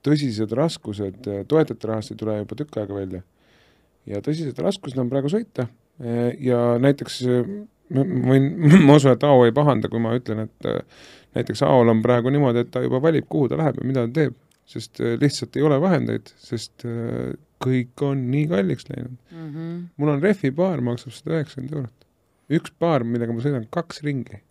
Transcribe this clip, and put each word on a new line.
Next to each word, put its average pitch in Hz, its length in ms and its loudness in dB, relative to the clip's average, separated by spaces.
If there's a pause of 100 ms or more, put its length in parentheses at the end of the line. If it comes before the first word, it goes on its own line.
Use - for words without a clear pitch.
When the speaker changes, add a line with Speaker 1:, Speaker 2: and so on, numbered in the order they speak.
Speaker 1:
tõsised 120 480 0
raskused, 104 720 -4
äh, 101 220 -6
toetajate 151 400 0
rahast 110 260 -6
ei 107 60 -16
tule 107 180 -4
juba 104 240 -8
tükk 151 160 -10
aega 101 160 -6
välja. 92 300 -8 (840)
Ja 101 140 -6
tõsised 147 400 -6
raskused 156 380 -4
on 123 100 -2
praegu 139 240 -2
sõita. 220 320 -4 (320)
Äh, 120 400 -4
ja 120 400 2
näiteks, 131 460 0
äh, 123 240 0 (420)
ma, 135 140 0
ma 127 320 2
võin, 135 160 4 (160)
<laughs> 165 180 10
ma 147 140 10
usun, 131 160 6
et - 80 -2
Aavo 131 240 6
ei 117 80 2
pahanda, 127 340 2
kui 117 140 -2
ma 113 160 -2
ütlen, 110 260 -6
et, - 220 -10
äh, 52 160 -2 (500)
näiteks 120 300 -2
Aol 131 260 6
on 110 140 4
praegu 120 260 2
niimoodi, 127 380 2
et - 80 -20
ta 127 80 -2
juba 127 180 0
valib, 156 240 2
kuhu 147 240 -2
ta 135 80 -2
läheb 156 220 -2
ja - 80 -6
mida 131 160 0
ta 117 100 -4
teeb. 139 220 -2 (340)
Sest, - 300 -14
äh, 117 180 -2
lihtsalt 139 380 -2
ei 135 80 0
ole 147 160 4
vahendeid, 127 580 -2
sest, - 480 -12
äh, 117 460 -6 (260)
kõik 127 460 -2
on 139 240 -2
nii 143 200 0
kalliks 175 400 -2
läinud. - 280 -12 (140)
Speaker 2:
Mhm. 160 380 -12 (260)
Speaker 1:
Mul 147 180 -2
on 139 100 0
rehvipaar, 170 600 0
maksab 120 320 -6
sada 160 220 -6
üheksakümmend 139 380 -8
eurot. 135 300 -10 (440)
Üks 160 260 -2
paar, 160 280 0
millega 117 280 -2
ma 117 80 -4
sõidan 127 300 -4
kaks - 340 -10
ringi. 131 480 -8